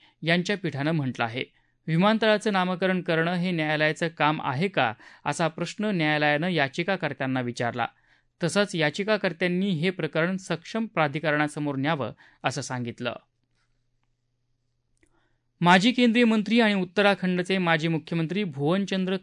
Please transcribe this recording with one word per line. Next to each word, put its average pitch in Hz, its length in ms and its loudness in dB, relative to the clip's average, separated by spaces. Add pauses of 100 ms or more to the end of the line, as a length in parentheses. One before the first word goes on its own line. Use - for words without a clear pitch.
(220)
यांच्या 175 340 0
पीठानं 147 360 -4
म्हटलं 131 320 -2
आहे. 117 200 -6 (420)
विमानतळाचं 208 640 2
नामकरण 185 500 0
करणं 165 320 0
हे 180 160 0
न्यायालयाचं 156 580 0
काम 156 340 0
आहे 143 260 -2
का, 135 240 0 (320)
असा 160 240 0
प्रश्न 170 360 -8
न्यायालयानं 151 640 0
याचिकाकर्त्यांना 143 920 -2
विचारला. 120 460 -4 (580)
तसंच 202 300 0
याचिकाकर्त्यांनी 185 960 0
हे 175 200 0
प्रकरण 170 460 -2
सक्षम 190 500 -6
प्राधिकरणासमोर 147 880 -2
न्यावं, 135 360 -2 (320)
असं 139 160 -2
सांगितलं. 120 560 -6 (2500)
माजी 185 320 6
केंद्रीय 247 320 4
मंत्री 220 360 2
आणि 208 140 4
उत्तराखंडचे 190 840 0
माजी 165 300 2
मुख्यमंत्री 165 560 -2
भुवनचंद्र 185 800 -2